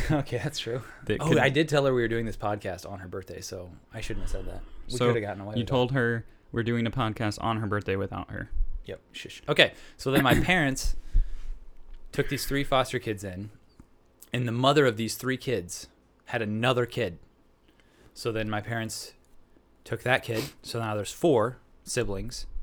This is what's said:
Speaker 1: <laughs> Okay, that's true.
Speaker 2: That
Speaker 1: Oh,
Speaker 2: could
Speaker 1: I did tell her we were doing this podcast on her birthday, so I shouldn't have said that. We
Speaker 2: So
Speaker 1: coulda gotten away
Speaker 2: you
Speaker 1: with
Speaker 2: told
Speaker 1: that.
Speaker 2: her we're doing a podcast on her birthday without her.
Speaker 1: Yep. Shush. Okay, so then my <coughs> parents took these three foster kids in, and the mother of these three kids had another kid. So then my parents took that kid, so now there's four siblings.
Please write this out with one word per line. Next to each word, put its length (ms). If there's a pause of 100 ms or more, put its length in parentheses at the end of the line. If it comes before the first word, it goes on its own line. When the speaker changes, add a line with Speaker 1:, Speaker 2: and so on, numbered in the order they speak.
Speaker 1:
<laughs> 100
Okay, 320
that's 160
true. 240 (220)
Speaker 2:
That 160
Speaker 1:
Oh, 80
Speaker 2:
could 100
Speaker 1:
I 120
did 180
tell 160
her 100
we 60
were 80
doing 160
this 140
podcast 520
on 100
her 80
birthday, 340
so 280 (240)
I 60
shouldn't 240
have 80
said 140
that. 160 (260)
We 80
Speaker 2:
So 100
Speaker 1:
coulda 140
gotten 220
away 140
Speaker 2:
you 40
Speaker 1:
with 80
Speaker 2:
told 220
Speaker 1:
that. 40
Speaker 2:
her 300 (280)
we're 120
doing 220
a 40
podcast 520
on 160
her 80
birthday 300
without 340
her. 200 (360)
Speaker 1:
Yep. 140 (120)
Shush. 360
Okay, 240 (260)
so 120
then 140
my 100
<coughs> 60
parents 560 (1120)
took 180
these 180
three 180
foster 340
kids 240
in, 280 (840)
and 160
the 40
mother 340
of 100
these 180
three 220
kids 500 (380)
had 180
another 440
kid. 320 (960)
So 180
then 180
my 100
parents 520 (720)
took 180
that 220
kid, 180 (200)
so 180
now 160
there's 160
four 460 (260)
siblings. 600 (160)